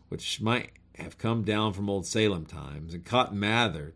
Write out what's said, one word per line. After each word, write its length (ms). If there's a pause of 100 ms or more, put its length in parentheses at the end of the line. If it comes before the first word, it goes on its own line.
which 320
might 320 (240)
have 220
come 260
down 280
from 160
old 160
Salem 420
times, 460
and 120
Cotton 340
Mather 580